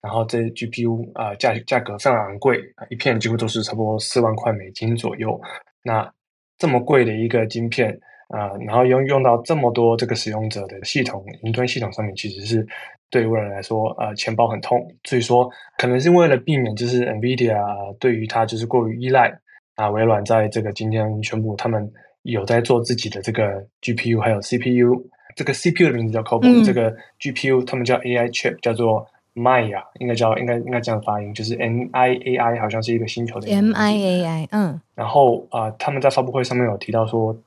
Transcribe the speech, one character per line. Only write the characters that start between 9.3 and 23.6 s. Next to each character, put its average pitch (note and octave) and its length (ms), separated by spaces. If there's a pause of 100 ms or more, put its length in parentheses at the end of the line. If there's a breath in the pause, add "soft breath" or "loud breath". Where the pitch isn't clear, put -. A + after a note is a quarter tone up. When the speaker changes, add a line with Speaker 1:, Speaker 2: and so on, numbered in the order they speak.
Speaker 1:
这 D#3+ 140
么 B2 160
多 A#2 240
这 A#2+ 100
个 A#2 80
使 G#2+ 160
用 A2 200
者 G2 160
的 G2 180
系 - 180
统， G2+ 220 (180)
云 A2+ 80
端 B2 160
系 - 140
统 G2+ 100
上 A2 140
面， G2 100
其 G#2 140
实 G2 160
是 A2 220 (440 loud breath)
对 A#2 160
微 A2+ 140
软 G#2 100
来 G2 120
说， A2 260 (100)
呃， G#2+ 160
钱 A2 220
包 A#2 100
很 A2+ 140
痛。 - 260 (180)
所 C3 140
以 A#2+ 40
说 B2 280 (280 loud breath)
可 - 80
能 B2 120
是 D3+ 120
为 F3 180
了 C3+ 80
避 C#3+ 220
免 A2 180
就 A#2+ 100
是 B2 200
nvidia A#2 520 (400)
对 B2 160
于 A2 120
它 A2+ 180
就 A2 140
是 A2+ 80
过 A#2 200
于 A#2 140
依 B2+ 80
赖， B2+ 240 (440 soft breath)
啊， G#2+ 120
微 G#2+ 160
软 G#2+ 180
在 A2 260
这 A2+ 120
个 G#2+ 120
今 A2 180
天 G#2+ 320
宣 A2 200
布 G#2+ 140
他 - 100
们 A2 240 (320 soft breath)
有 A2 220
在 A#2 160
做 A#2 220
自 A#2+ 120
己 A2 140
的 G2+ 140
这 A2 100
个 G2+ 340 (140)